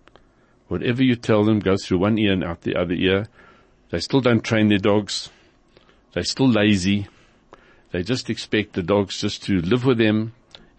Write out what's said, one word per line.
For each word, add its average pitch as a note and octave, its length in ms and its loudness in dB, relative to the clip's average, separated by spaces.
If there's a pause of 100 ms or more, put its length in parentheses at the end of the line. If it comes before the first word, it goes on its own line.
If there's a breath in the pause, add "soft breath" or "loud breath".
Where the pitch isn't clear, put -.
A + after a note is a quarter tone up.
(680 soft breath)
Whatever A#2 340 -2
you B2+ 140 2
tell G#2+ 300 2
them G#2+ 140 2
goes F#2+ 260 -2
through F#2 140 0
one G#2 180 2
ear G#2 160 2
and F2+ 100 -2
out E2+ 200 -8
the G#2+ 120 -4
other F2 180 -2
ear. F#2 340 0 (640 soft breath)
They E2+ 100 -4
still C#3 200 -2
don't A#2+ 240 2
train A2 240 2
their G#2 100 4
dogs. G#2 520 0 (800 soft breath)
They're F2+ 140 -4
still C3+ 240 0
lazy. G2+ 580 2 (840 loud breath)
They F2 120 -4
just A#2+ 260 -6
expect G#2+ 440 -4
the G2 100 -4
dogs G2+ 340 0
just - 260 -6
to F#2+ 180 0
live A#2+ 240 0
with B2+ 120 2
them A2 360 0 (460 loud breath)